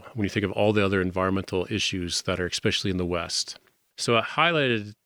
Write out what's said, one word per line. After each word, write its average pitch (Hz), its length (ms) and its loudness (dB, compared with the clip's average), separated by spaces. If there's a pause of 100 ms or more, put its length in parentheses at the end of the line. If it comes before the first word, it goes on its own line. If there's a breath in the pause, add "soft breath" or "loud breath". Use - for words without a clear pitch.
(160)
when 110 80 0
you 92 60 2
think 101 160 0
of 95 60 0
all 104 220 4
the 104 100 4
other 98 160 2
environmental 92 720 0
issues 90 540 -2
that 90 160 -2
are, 90 80 -2
especially - 420 -2
in 92 80 0
the 90 80 -2
West? 85 540 -4 (380)
So 120 200 2
it 110 80 2
highlighted 131 680 0 (120)